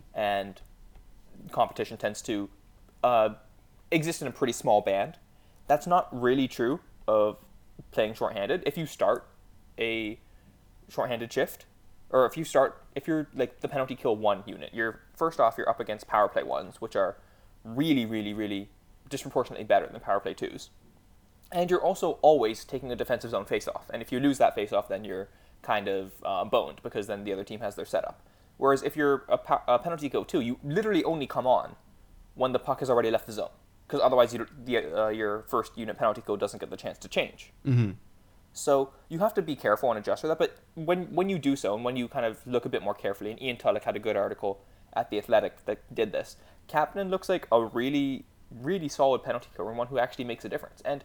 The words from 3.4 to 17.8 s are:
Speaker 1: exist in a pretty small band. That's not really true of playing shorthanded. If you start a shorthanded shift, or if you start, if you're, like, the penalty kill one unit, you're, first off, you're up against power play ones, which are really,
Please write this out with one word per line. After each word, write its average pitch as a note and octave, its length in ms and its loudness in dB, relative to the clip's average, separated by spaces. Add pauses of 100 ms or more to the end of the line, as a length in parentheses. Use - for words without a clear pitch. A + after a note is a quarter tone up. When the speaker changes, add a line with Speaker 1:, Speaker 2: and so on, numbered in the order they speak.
Speaker 1:
exist D#3+ 300 0
in D3 60 -4
a B2 40 -6
pretty A#2+ 220 0
small G#2+ 280 4
band. G2 360 0 (500)
That's D3 200 2
not F3 200 4 (100)
really B2+ 300 4
true C3 320 -2 (280)
of G#2+ 300 4 (540)
playing A2 240 0
shorthanded. A2+ 500 -2
If C#3+ 120 -4
you E3 80 -4
start A2 420 0 (500)
a A2+ 420 -4 (720)
shorthanded A#2 420 -4
shift, - 340 -2 (440)
or B2+ 160 6
if - 120 0
you E3 60 -4
start, - 400 2 (120)
if - 120 -8
you're, D#3 280 0
like, C3 260 -2
the C3+ 60 -4
penalty C3 280 -4
kill A#2+ 200 0
one G#2 300 0
unit, - 280 -12
you're, A2+ 260 -2 (160)
first E3 240 -2
off, A2+ 180 6
you're A#2+ 120 0
up A2+ 100 2
against G#2+ 280 -6
power G#2 200 6
play D2 160 0
ones, C#2 380 -6
which - 140 -6
are F#2+ 220 2 (460)
really, C3 420 2